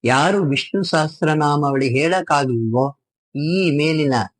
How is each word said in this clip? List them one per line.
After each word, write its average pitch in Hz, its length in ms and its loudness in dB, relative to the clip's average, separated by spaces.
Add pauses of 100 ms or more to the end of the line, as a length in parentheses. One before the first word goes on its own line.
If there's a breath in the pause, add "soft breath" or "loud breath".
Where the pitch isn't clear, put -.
ಯಾರು 156 400 2
ವಿಷ್ಣು 151 400 -2
ಸಹಸ್ರನಾಮಾವಳಿ 147 1040 0
ಹೇಳಕ್ಕಾಗಲ್ವೋ, 135 1080 0 (380)
ಈ 160 420 0
ಮೇಲಿನ 151 360 0 (260)